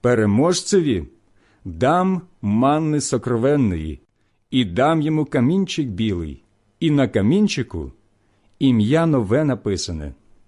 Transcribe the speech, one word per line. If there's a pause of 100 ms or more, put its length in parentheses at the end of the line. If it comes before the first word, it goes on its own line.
Переможцеві (600)
дам (200)
манни
сокровенної, (500)
і
дам
йому
камінчик
білий, (360)
і
на
камінчику (640)
ім'я
нове
написане, (340)